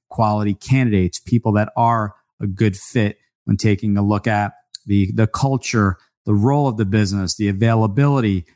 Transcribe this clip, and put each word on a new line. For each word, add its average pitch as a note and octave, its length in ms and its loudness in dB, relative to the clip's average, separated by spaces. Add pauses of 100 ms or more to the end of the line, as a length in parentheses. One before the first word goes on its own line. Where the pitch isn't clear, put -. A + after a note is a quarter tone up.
quality G#2 440 0
candidates, G#2+ 640 0
people A2+ 340 0
that G#2+ 220 0
are A#2 400 0 (240)
a G#2 80 -6
good G2 300 0
fit - 400 -2 (280)
when - 120 0
taking G#2 400 0
a G2+ 40 0
look G#2 260 0
at G#2 260 -2 (320)
the, G2+ 260 0
the A2+ 160 2
culture, A#2 680 0 (280)
the G#2 80 0
role C3+ 360 2
of G#2+ 80 -6
the A2 80 0
business, G2 500 -2
the G#2 140 -2
availability, A2 960 0 (100)